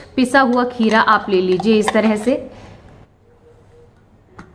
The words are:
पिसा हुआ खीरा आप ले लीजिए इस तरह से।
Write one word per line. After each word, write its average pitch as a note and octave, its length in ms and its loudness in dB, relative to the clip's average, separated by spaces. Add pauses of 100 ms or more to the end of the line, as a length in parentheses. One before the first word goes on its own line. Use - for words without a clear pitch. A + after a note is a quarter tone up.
(160)
पिसा C4 240 2
हुआ B3 240 0
खीरा A3 360 0
आप G#3 280 0
ले F#3 120 0
लीजिए F#3 380 0
इस G#3 140 -2
तरह G#3+ 240 0
से। A#3 340 -4 (2000)